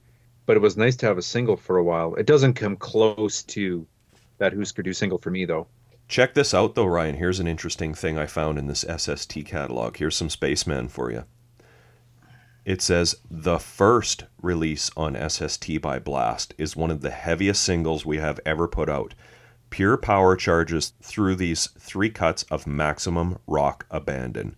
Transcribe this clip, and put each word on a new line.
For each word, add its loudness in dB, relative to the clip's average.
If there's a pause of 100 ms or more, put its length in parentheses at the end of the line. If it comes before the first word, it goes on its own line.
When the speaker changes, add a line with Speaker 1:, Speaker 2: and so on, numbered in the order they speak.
(460)
Speaker 1:
but 6
it 4
was 6
nice 4
to 0
have 4
a -2
single 0
for 0
a 6
while. 0
It 0
doesn't 8
come -2
close 0
to -4 (520)
that 2
Husker -6
Du -4
single -2
for -8
me, -2
though. -4 (400)
Speaker 2:
Check 2
this 2
out, 4
though, 2
Ryan. 0
Here's -2
an -2
interesting -6
thing -4
I -4
found -2
in -4
this -4
S -6
S -6
T -10
catalog. -6
Here's -2
some -4
Spaceman -2
for -6
you. -8 (1400)
It -2
says, 2 (140)
"The 0
first 2 (180)
release -2
on -2
S -4
S -4
T -4
by -4
Blast -4
is -6
one 0
of -4
the -4
heaviest 0
singles 0
we -2
have -4
ever 0
put -2
out. -4 (560)
Pure 2
power 6
charges 0
through 0
these -2 (100)
three -2
cuts 0
of -4
maximum -2
rock 0
abandon. -6